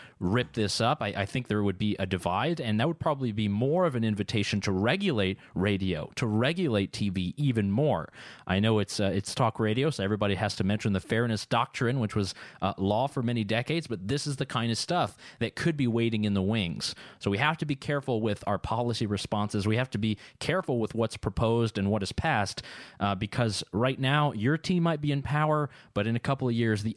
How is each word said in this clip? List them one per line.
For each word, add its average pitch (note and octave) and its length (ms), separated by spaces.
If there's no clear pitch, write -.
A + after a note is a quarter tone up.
rip A2 320
this G#2 280
up, A#2+ 220
I, G#2 60
I G2+ 180
think B2+ 220
there G#2 160
would G2 120
be G#2 220
a F#2+ 80
divide, F#2+ 540
and A2 180
that A#2+ 80
would E3 140
probably C#3 320
be G#2+ 160
more C3 360
of C#3+ 120
an A2+ 80
invitation G#2 560
to G2+ 100
regulate A2 680
radio, F#2 580
to - 100
regulate A#2+ 680
T G#2+ 160
V F2+ 280
even A2+ 360
more. A#2 400
I F#2+ 140
know A2 180
it's, - 220
uh, G2 120
it's G2+ 220
talk A2+ 240
radio, A#2 320
so G2+ 140
everybody G2+ 320
has G#2 180
to - 80
mention G#2 300
the F#2+ 80
Fairness A2+ 460
Doctrine, B2 520
which A2 160
was, G2+ 180
uh, F#2+ 180
law G#2 300
for C#3 120
many A#2+ 220
decades, A#2+ 460
but F#2+ 180
this C3+ 180
is C#3+ 120
the C#3 100
kind A#2 240
of A2 80
stuff F3 380
that A2+ 160
could E3 200
be C3+ 120
waiting A2+ 340
in G#2 120
the G2 80
wings. F#2+ 520
So - 100
we G2+ 100
have D3+ 200
to D#3 80
be C#3+ 80
careful C3+ 460
with G#2+ 260
our G2+ 120
policy A#2 480
responses. G#2 600
We G#2+ 120
have C3 120
to A#2 80
be G#2+ 180
careful D3+ 400
with A2 160
what's A2+ 220
proposed A2+ 600
and G2 140
what G#2 140
is - 80
passed, A2+ 500
uh, G2+ 160
because G#2+ 560
right B2+ 260
now C#3+ 320
your B2 260
team F3 280
might E3 160
be D3 100
in C#3 120
power, D3+ 480
but G#2 120
in A2+ 80
a A#2 60
couple C3+ 260
of A#2+ 80
years A2+ 280
the A2 140